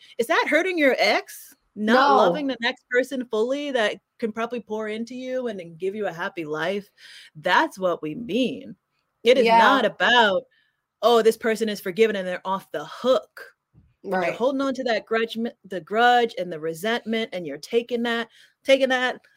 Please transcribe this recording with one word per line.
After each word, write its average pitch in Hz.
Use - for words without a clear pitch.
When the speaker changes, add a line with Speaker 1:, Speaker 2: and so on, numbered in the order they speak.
Speaker 1:
is 226
that 403
hurting 339
your 277
ex? -
Not 240
Speaker 2:
No. 269
Speaker 1:
loving 214
the 254
next 247
person 254
fully 269
that 214
can 226
probably 226
pour 214
into 226
you 254
and 208
then 170
give 185
you 208
a 175
happy 175
life? 160
That's 196
what 180
we 156
mean. 170
It 240
is 254
Speaker 2:
Yeah. 226
Speaker 1:
not 233
about, 202
"Oh, 233
this 220
person 220
is 208
forgiven 208
and 190
they're 180
off 190
the 151
hook." -
When 196
you're 180
Speaker 2:
Right. -
Speaker 1:
holding 269
on 269
to 262
that 220
grudge, 226
the 185
grudge 233
and 180
the 160
resentment, 214
and 180
you're 143
taking 233
that, 233
taking 269
that 254